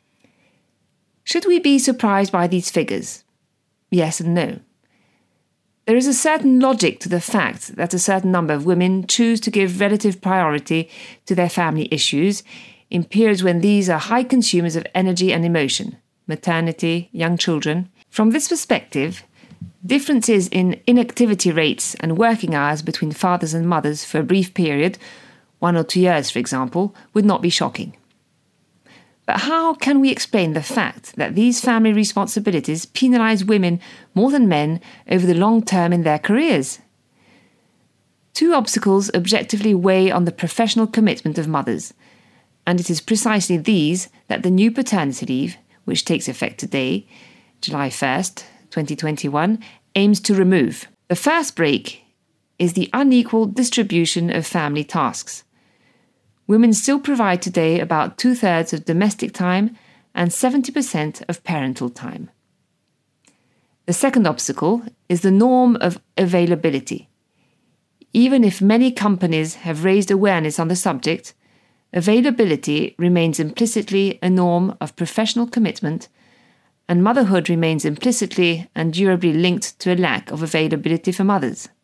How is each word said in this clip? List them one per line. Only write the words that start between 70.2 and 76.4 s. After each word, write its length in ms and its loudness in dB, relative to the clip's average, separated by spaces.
on 80 -2
the 80 0
subject, 580 -4
availability 1040 2
remains 420 2
implicitly 800 -2
a 80 -2
norm 500 2
of 160 -10
professional 520 -4
commitment, 600 -4